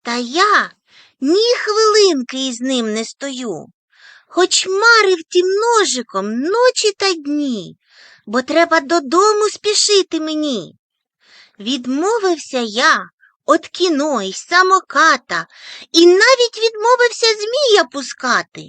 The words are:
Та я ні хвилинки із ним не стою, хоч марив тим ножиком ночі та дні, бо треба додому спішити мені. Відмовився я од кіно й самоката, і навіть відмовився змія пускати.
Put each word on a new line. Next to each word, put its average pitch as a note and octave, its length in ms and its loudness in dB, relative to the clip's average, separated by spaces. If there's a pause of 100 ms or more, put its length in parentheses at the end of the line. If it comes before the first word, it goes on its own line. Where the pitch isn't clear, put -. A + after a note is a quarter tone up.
Та A#3+ 140 -6
я C4 560 0 (480)
ні G#4 360 2
хвилинки G4 920 0
із A#3+ 140 -8
ним A#3+ 320 -4
не A3 120 -6
стою, B3 600 -10 (600)
хоч - 400 0
марив G4+ 500 4 (120)
тим F4+ 180 2
ножиком B3+ 920 -2
ночі G#4+ 580 0
та G4 160 -2
дні, C#4+ 640 -6 (480)
бо A#3 160 -2
треба D#4+ 380 0
додому E4+ 720 0
спішити G4+ 680 -2
мені. D4+ 540 -6 (840)
Відмовився C#4+ 1000 -4
я A#3 500 0 (360)
од D#4+ 220 0
кіно D4+ 540 -2
й F#3+ 120 -8
самоката, D#4+ 1120 0 (440)
і E4+ 140 4
навіть A4+ 520 4
відмовився A4+ 800 0
змія A4 480 0
пускати. A#3+ 840 -6